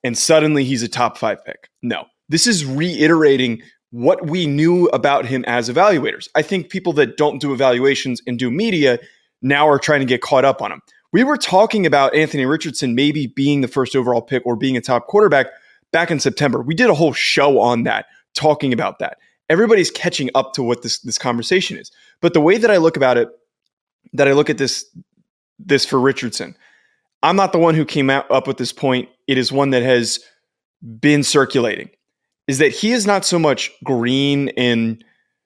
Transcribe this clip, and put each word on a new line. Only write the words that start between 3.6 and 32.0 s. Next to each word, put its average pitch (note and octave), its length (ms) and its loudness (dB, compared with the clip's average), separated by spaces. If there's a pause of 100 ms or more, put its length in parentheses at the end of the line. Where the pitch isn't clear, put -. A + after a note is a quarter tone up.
what C3+ 360 0
we E3+ 200 -2
knew E3 400 2
about C3+ 380 0
him B2+ 220 -4
as A#2+ 220 -2
evaluators. E3 680 0
I D#3 60 2
think F3+ 280 -6
people F3+ 240 -4
that C#3 240 0
don't D3 220 0
do C#3 140 -4
evaluations C3 720 0
and B2 120 -6
do B2 120 -2
media D3+ 480 0 (420)
now C#3+ 280 2
are C#3+ 100 4
trying D3 220 0
to C3+ 40 -2
get B2 160 -2
caught C3 240 2
up C3+ 160 0
on G#2 100 -8
him. D2+ 100 -14 (300)
We G#3 120 2
were C#4+ 140 0
talking G3+ 480 0
about C#3+ 300 2
Anthony D3+ 300 0
Richardson C#3 500 -4
maybe C#3+ 320 0
being C#3 340 0
the B2+ 60 0
first C3 280 -4
overall B2 260 0
pick B2+ 240 -4
or A#2+ 100 -2
being C3 220 -4
a A2+ 40 -4
top B2 240 -2
quarterback F3 420 2 (440)
back E3+ 180 0
in E3 100 -2
September. C3+ 420 -2
We B2+ 120 -6
did A3+ 160 2
a F3 60 4
whole D3 180 2
show C#3+ 460 2
on A#2 240 2
that, G#2+ 240 -4 (260)
talking D3 400 0
about G#2 240 -4
that. - 200 -8 (300)
Everybody's G3+ 440 2
catching D#3 420 -6
up C3 200 -2
to C#3 100 -6
what A#2+ 180 -2
this, - 200 -8
this - 180 -8
conversation A#2+ 580 -2
is. - 140 -20 (280)
But E3+ 140 0
the D#3+ 80 4
way F3 160 4
that A3+ 140 2
I G3+ 60 4
look D#3+ 200 2
about B2+ 200 2
it, A#2 100 2 (840)
that C#3 140 2
I C#3 40 4
look C#3+ 180 2
at D3+ 80 -2
this, - 280 -6 (760)
this C3+ 260 0
for C3+ 140 -2
Richardson, B2+ 560 -2 (680)
I'm E3 140 2
not F#3+ 160 2
the F3 80 0
one E3 160 4
who D#3 100 0
came C#3 240 -2
out, C3+ 220 -2
up C3 160 0
with C3+ 100 -6
this B2 160 -8
point. B2+ 340 -2 (200)
It C3 100 0
is B2 140 -2
one C#3 180 0
that B2+ 140 2
has B2 360 0 (800)
been D3 240 2
circulating, B2+ 680 0 (580)